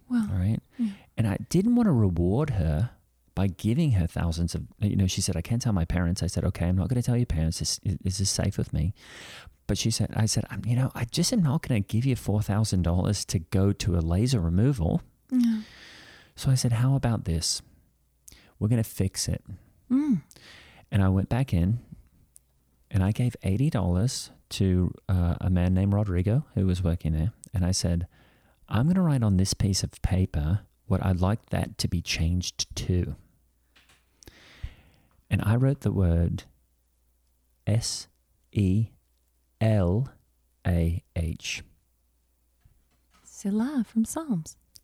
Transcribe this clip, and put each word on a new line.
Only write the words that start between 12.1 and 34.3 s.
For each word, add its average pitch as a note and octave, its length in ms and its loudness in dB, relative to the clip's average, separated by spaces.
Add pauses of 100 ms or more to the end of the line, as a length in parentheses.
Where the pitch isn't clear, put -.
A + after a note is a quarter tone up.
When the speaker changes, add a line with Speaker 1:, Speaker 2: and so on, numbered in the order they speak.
Speaker 2:
four G#2 280 -2
thousand G2+ 400 0
dollars F#2 420 0
to - 140 -2
go F#2+ 340 2
to F2 240 0
a - 20 2
laser G2 400 2
removal." F#2 640 2 (300)
Speaker 1:
Yeah. A#3 300 2 (760)
Speaker 2:
So - 160 -2
I C3 40 4
said, B2 180 0
"How B2+ 220 2
about A#2+ 300 -2
this? - 380 -2 (960)
We're A2 120 -2
gonna A#2 160 2
fix - 420 -4
it." - 160 -6 (480)
Speaker 1:
Mm. C4 300 0 (680)
Speaker 2:
And G2+ 140 2
I F#2+ 60 4
went F#2+ 180 2
back B2+ 260 -2
in F#2+ 260 2 (1120)
and G2 140 2
I F#2+ 80 2
gave B2 320 -2
eighty G#2 260 0
dollars F#2 600 0 (220)
to, F2+ 420 2 (160)
uh, F2 320 2
a F2 80 0
man F2+ 240 2
named G2 200 2
Rodrigo G2+ 600 0
who F#2+ 140 0
was F2+ 140 0
working E2+ 300 0
there. D#2+ 220 0 (200)
And F2 120 0
I F2+ 60 0
said, F2 360 0 (600)
"I'm B2 180 0
gonna F#3 140 2
write C#3+ 220 2
on G2+ 120 4
this F#2 180 2
piece G2 300 0
of - 180 -10
paper F#2 600 0 (260)
what F#2+ 180 0
I'd F#2 140 2
like F#2+ 280 0
that - 320 -4
to - 100 -4
be E2+ 120 -2
changed - 760 -2
to." F2+ 380 -2 (2250)